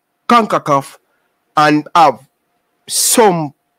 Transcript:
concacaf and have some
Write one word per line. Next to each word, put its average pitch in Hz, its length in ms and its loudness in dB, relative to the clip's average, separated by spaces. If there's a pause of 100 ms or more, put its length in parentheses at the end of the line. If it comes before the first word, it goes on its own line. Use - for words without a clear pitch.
(260)
concacaf 156 720 -2 (580)
and 151 400 0
have 143 320 0 (600)
some 175 640 -2 (260)